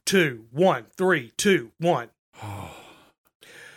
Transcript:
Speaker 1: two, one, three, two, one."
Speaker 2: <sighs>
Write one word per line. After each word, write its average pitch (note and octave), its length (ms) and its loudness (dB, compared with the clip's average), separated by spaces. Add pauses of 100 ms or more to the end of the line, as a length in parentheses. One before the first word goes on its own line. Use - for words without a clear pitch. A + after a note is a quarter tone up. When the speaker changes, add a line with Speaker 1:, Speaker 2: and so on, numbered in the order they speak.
Speaker 1:
two, C#3 460 0
one, C#3+ 340 2 (100)
three, E3 420 0
two, D#3+ 420 0
one." D#3 300 0 (300)
Speaker 2:
<sighs> - 20 -20 (1400)